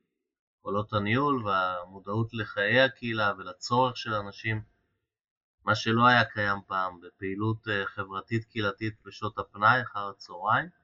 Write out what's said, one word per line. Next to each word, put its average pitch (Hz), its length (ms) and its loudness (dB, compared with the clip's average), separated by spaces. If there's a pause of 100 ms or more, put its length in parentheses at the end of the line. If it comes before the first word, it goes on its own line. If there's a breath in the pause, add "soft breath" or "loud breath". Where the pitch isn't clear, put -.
(580)
יכולות 101 340 -4
הניהול 117 540 2
והמודעות 95 880 -2
לחיי 107 460 2
הקהילה 113 580 0
ולצורך 123 580 0
של 110 180 -6
אנשים, 110 480 -4 (1000)
מה 104 100 2
שלא 117 320 4
היה 120 180 6
קיים 101 420 -2
פעם 92 340 -4
בפעילות, 98 680 -4
אה, 98 180 -2
חברתית 98 580 -6
קהילתית 107 500 -4 (100)
בשעות - 340 -8
הפנאי, 110 440 2
אחר 101 260 -8
הצהריים. 101 600 -2 (160)